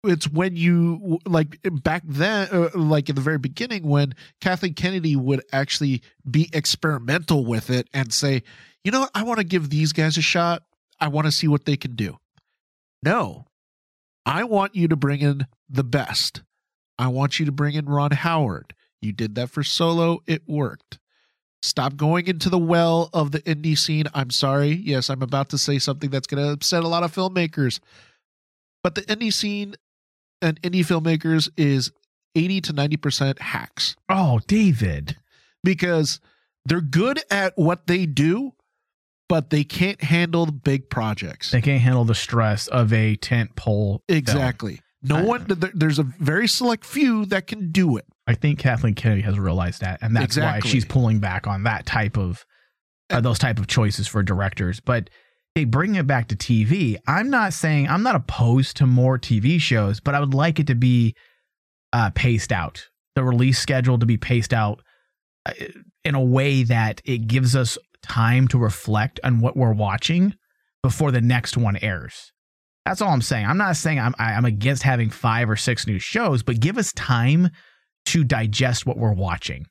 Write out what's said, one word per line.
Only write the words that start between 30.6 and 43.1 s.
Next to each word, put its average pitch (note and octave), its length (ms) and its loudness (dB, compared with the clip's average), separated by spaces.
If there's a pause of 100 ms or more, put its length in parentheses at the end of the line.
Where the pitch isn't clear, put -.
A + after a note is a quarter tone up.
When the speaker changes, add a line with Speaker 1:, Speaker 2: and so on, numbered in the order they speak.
Speaker 1:
indie F3+ 240 0
filmmakers D#3+ 720 0
is C#3 340 2 (440)
eighty F3+ 260 0
to D#3 120 -8
ninety D3 240 -2
percent C#3 440 -2
hacks. - 540 -6 (140)
Speaker 2:
Oh, E3+ 380 2
David. A2+ 720 0 (460)
Speaker 1:
Because F3 560 0 (460)
they're E3 160 0
good G#3 400 0 (100)
at G3 260 0
what E3 300 0
they F3 180 0
do, E3 480 0 (760)
but D#3+ 220 0
they D3 140 2
can't F#3+ 380 -2
handle E3+ 440 2
the D#3 60 -4
big C#3 380 -2
projects. G#2+ 640 -6
Speaker 2:
They B2 100 4
can't C#3 200 2
handle B2 240 4
the A2+ 100 2
stress A2 520 0
of A#2 260 2
a A2 220 2